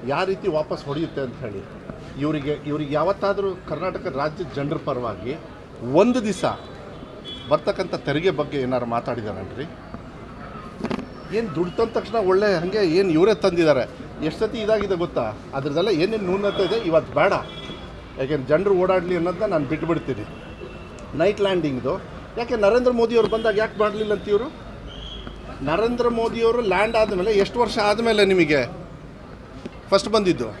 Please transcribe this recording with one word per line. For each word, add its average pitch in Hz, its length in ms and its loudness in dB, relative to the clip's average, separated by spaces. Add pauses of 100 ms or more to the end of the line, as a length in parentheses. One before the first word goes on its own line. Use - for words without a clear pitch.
ಯಾವ 151 180 0
ರೀತಿ 190 240 -2
ವಾಪಸ್ 156 360 -2
ಹೊಡೆಯುತ್ತೆ 143 360 -4
ಅಂತ 123 200 -4
ಹೇಳಿ. 101 220 -8 (580)
ಇವರಿಗೆ, 147 460 0
ಇವ್ರಿಗೆ 147 280 -2
ಯಾವತ್ತಾದರೂ 196 600 0 (140)
ಕರ್ನಾಟಕ 170 480 -4
ರಾಜ್ಯದ 151 300 -2 (100)
ಜನರ 147 280 -2
ಪರವಾಗಿ 123 540 -4 (540)
ಒಂದು 233 320 6
ದಿವಸ 208 200 -2 (1040)
ಬರ್ತಕ್ಕಂಥ 180 460 0
ತೆರಿಗೆ 156 360 0
ಬಗ್ಗೆ 143 280 -2
ಏನಾರು 127 280 0
ಮಾತಾಡಿದಾರನ್ರಿ? 117 800 -4 (1700)
ಏನು 214 160 -4
ದುಡ್ಡು 175 220 -2
ತಂದ 226 120 2
ತಕ್ಷಣ 220 280 -2
ಒಳ್ಳೆ 196 380 4
ಹಂಗೆ 175 440 2
ಏನು 196 100 4
ಇವರೇ 175 260 6
ತಂದಿದ್ದಾರೆ. 165 500 4 (420)
ಎಷ್ಟು 156 140 -4
ಸತಿ 220 180 0
ಇದಾಗಿದೆ 208 380 2
ಗೊತ್ತಾ? 147 360 -2 (220)
ಅದ್ರದ್ದೆಲ್ಲ 143 340 0
ಏನೇನು 202 360 2
ನ್ಯೂನತೆ 196 400 2
ಇದೆ 185 120 0
ಇವತ್ತು 160 380 2
ಬೇಡ, 175 180 4 (840)
ಯಾಕೆಂದ್ರೆ 135 300 -2
ಜನರು 190 260 4
ಓಡಾಡಲಿ 185 420 2
ಅನ್ನೋದನ್ನ 180 360 0
ನಾನು 151 120 2
ಬಿಟ್ಬಿಡ್ತೀನಿ. 143 600 -2 (960)
ನೈಟ್ 202 220 2
ಲ್ಯಾಂಡಿಂಗ್ದು 156 640 0 (360)
ಯಾಕೆ 240 180 -2
ನರೇಂದ್ರ 240 360 6
ಮೋದಿಯವ್ರು 233 380 4
ಬಂದಾಗ 220 260 2
ಯಾಕೆ 214 220 0
ಮಾಡಲಿಲ್ಲ 214 340 2
ಅಂತ 202 160 -2
ಇವರು? 226 420 0 (920)
ನರೇಂದ್ರ 233 460 2
ಮೋದಿಯವರು 226 520 2
ಲ್ಯಾಂಡ್ 214 360 2
ಆದಮೇಲೆ 214 360 4
ಎಷ್ಟು 202 280 4
ವರ್ಷ 226 180 2
ಆದಮೇಲೆ 208 460 4
ನಿಮಗೆ 165 360 6 (1300)
ಫಸ್ಟ್ 196 180 4
ಬಂದಿದ್ದು? 180 400 2 (120)